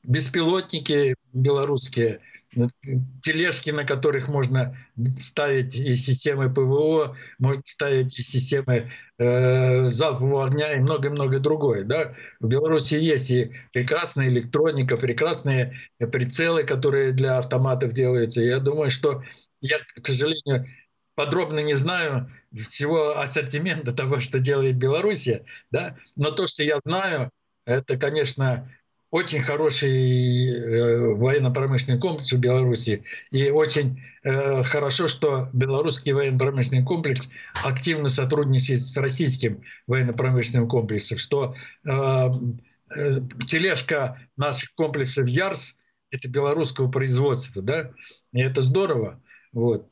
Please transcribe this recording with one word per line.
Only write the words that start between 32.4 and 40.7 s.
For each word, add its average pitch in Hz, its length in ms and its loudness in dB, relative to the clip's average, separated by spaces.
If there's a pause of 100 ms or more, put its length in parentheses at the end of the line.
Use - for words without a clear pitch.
И 139 180 0
очень, 147 520 0 (220)
э, 135 400 0
хорошо, 147 460 0
что 139 420 -2
белорусский 135 600 0
военно-промышленный 135 720 0
комплекс 156 440 -2 (320)
активно 143 460 -2
сотрудничает 131 760 2
с - 140 -8
российским 131 680 0 (240)
военно-промышленным 123 840 2
комплексом, 110 480 0